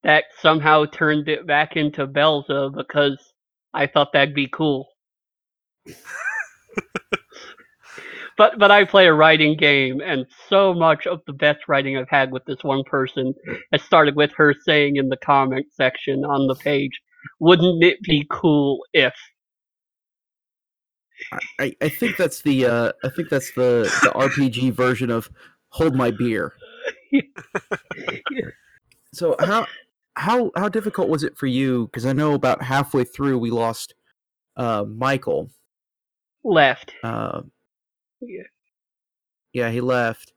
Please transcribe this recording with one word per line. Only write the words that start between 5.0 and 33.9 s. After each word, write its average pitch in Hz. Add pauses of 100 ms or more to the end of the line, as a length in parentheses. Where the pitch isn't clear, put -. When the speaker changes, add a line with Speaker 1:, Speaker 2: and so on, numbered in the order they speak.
Speaker 1:
<laughs> - (2500)
But, 214
but 208
I 202
play 190
a 160
writing 156
game, 143
and 143 (240)
so 196
much 165
of 170
the 151
best 147
writing 139
I've 127
had 131
with 131
this 135
one 135
person 135 (360)
has -
started 151
with 147
her 147 (100)
saying 147
in 135
the 131
comment 135
section 135
on 139
the 131
page, 139 (360)
"Wouldn't 170
it 175
be 147
cool 143 (140)
if?" 131 (2250)
Speaker 2:
I, - (200)
I, -
I 156
think 226
that's 170
the, 131
uh, 117 (120)
I 131
think 165
that's 135
the, 120 (100)
the -
R 135
P 135
G 123
version 123
of 113 (420)
Hold -
My 127
Beer. 107 (580)
Speaker 1:
<laughs> -
Yeah. - (680)
Speaker 2:
So 165
how, 202 (500)
how, 226
how 196
difficult 202
was 156
it -
for 143
you? 127
'Cause 117
I 135
know 151
about 135
halfway 135
through 135
we 117
lost, 113 (600)